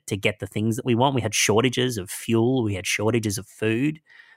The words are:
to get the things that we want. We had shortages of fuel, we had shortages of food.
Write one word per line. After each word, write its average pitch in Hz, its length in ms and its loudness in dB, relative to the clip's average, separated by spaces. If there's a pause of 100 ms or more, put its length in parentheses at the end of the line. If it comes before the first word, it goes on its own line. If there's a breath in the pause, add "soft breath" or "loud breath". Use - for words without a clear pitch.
to 110 80 -2
get 104 240 -2
the 101 80 -6
things 110 260 0
that 120 100 -6
we 123 120 2
want. 135 180 4
We 127 60 2
had 107 160 -4
shortages 120 640 2
of 90 120 -8
fuel, 117 540 2
we 104 100 -2
had 90 100 -6
shortages 107 540 0
of 92 80 -10
food. 123 540 -2 (360 soft breath)